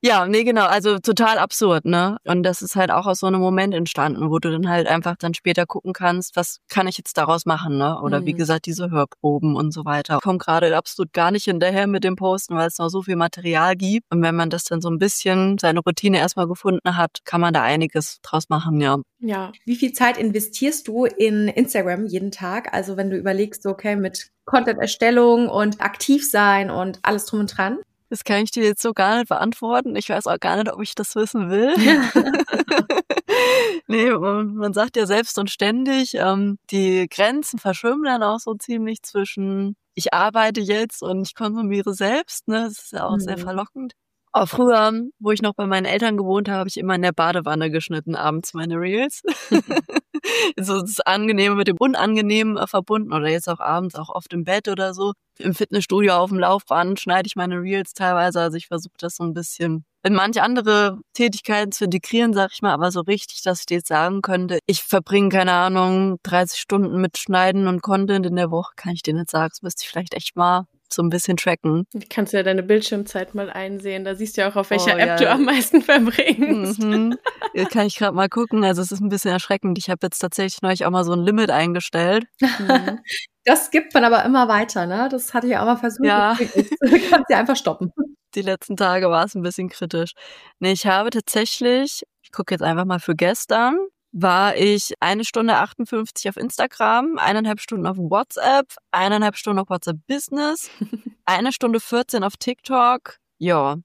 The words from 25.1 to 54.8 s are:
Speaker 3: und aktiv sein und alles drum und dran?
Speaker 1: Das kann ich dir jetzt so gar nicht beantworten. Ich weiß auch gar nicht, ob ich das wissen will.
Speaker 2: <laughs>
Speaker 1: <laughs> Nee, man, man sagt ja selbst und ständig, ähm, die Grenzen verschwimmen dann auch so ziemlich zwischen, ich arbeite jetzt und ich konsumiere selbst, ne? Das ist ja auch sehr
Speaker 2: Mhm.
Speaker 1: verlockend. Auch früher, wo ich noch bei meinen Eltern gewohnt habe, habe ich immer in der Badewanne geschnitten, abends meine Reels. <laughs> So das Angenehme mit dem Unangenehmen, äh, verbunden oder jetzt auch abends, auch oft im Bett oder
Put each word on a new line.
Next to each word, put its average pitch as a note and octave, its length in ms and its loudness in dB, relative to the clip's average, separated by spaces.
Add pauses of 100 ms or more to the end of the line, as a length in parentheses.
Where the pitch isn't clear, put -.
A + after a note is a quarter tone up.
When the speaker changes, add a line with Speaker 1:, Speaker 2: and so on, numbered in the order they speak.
Speaker 3:
und G#3 320 -2
aktiv - 500 0
sein G3 400 4
und F#3 320 -6
alles G#3 240 0
drum G#3+ 140 -4
und G3+ 180 -4
dran? G3+ 200 -2 (320)
Speaker 1:
Das - 140 -10
kann G#3 180 0
ich A3 80 -4
dir A#3 140 -2
jetzt G#3 180 2
so A3+ 100 -2
gar G3+ 260 2
nicht A#3+ 100 -2
beantworten. A#3 680 -2
Ich G#3 120 -6
weiß G#3 180 -2
auch F3 140 -2
gar F3+ 160 0
nicht, G#3+ 160 -2
ob - 80 -10
ich G#3 140 -8
das - 220 -6
wissen G#3+ 340 -2
will. A#3 240 2
Speaker 2:
<laughs> - 0 -
Speaker 1:
<laughs> C#4 1200 2 (880)
Nee, A3+ 240 2
man, G#3 440 -2
man G#3 200 -4
sagt A3 220 0
ja A3 100 2
selbst G#3 320 0
und G3+ 120 -2
ständig, C4 640 0
ähm, G3 440 0 (120)
die F#3 380 2
Grenzen A#3+ 500 0
verschwimmen A#3+ 460 -2
dann B3 180 0
auch G#3+ 160 0
so A3+ 160 -6
ziemlich A3 480 -6
zwischen, G3 760 -4 (180)
ich - 180 -2
arbeite A3 480 2
jetzt G#3 420 -2
und F#3+ 240 -2
ich - 80 -14
konsumiere G#3 600 -2
selbst, A3 540 -2
ne? A3 160 -2
Das G#3+ 200 -10
ist - 80 -20
ja G3+ 140 -6
auch G#3 120 0
sehr F#3+ 200 -4
Speaker 2:
Mhm. F3 40 -8
Speaker 1:
verlockend. G3+ 500 -8 (400)
Auch G#3 140 2
früher, A3+ 460 4 (260)
wo G#3+ 120 -2
ich G#3+ 100 2
noch G#3 140 0
bei G3+ 120 -4
meinen F#3+ 200 0
Eltern G#3 320 0
gewohnt G3 300 0
habe, G3 100 -2
habe F#3+ 100 -4
ich - 80 -10
immer F#3 200 -2
in F3 60 0
der F3+ 100 2
Badewanne D#3+ 580 0
geschnitten, D#3+ 440 -4
abends D#3 380 -4
meine E3 240 -6
Reels. G3 460 -2 (280)
<laughs> - 520 0 (580)
So F#3+ 200 -2
das G3 200 -6
Angenehme G3+ 540 2
mit G3+ 140 0
dem F3+ 100 2
Unangenehmen, A3 800 2
äh, F#3+ 100 -2
verbunden G#3 460 -2
oder D#3 160 -2
jetzt E3 200 -2
auch E3+ 120 -4
abends, F3 340 -4
auch D#3 160 -12
oft - 220 -10
im E3+ 120 -4
Bett G3 240 -2
oder F#3+ 240 -4